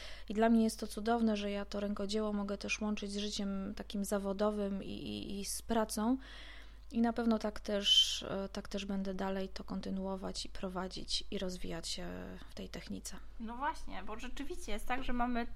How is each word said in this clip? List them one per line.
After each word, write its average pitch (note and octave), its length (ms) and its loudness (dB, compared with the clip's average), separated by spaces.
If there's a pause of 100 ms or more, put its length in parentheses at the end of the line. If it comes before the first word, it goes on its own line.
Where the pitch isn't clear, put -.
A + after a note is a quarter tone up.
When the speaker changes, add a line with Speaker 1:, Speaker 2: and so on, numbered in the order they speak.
(300)
Speaker 1:
I G#3+ 40 -4
dla A3 160 6
mnie A3+ 140 8
jest A3 160 2
to G#3+ 80 -4
cudowne, A3 500 4
że G3+ 140 0
ja G3+ 140 -2
to G3+ 140 -4
rękodzieło G#3 540 0
mogę G3+ 240 0
też G#3 240 -4
łączyć G#3 300 0
z G3+ 60 -4
życiem G3+ 580 -2
takim G3+ 300 -4
zawodowym G3 760 0
i, - 60 -8
i, - 500 -4
i G3 60 -4
z - 160 -4
pracą. A3 560 2 (760)
I A#3 100 2
na A#3 120 6
pewno A3+ 260 4
tak G#3+ 200 -2
też, G#3+ 640 6
e, G3 260 -2
tak - 180 -6
też G3 180 -2
będę G3 280 0
dalej F#3+ 360 0
to - 140 -6
kontynuować F#3+ 840 -2
i - 40 -6
prowadzić - 840 -2
i G3+ 60 -2
rozwijać F#3 500 -4
się F3 200 -4 (420)
w - 40 -14
tej F#3+ 160 -8
technice. - 460 -8 (240)
Speaker 2:
No A#3 180 -6
właśnie, C4 460 -2
bo G#3+ 160 -4
rzeczywiście C#4+ 520 -4
jest G#3 140 0
tak, B3 180 2
że C4 100 2
mamy A#3+ 420 2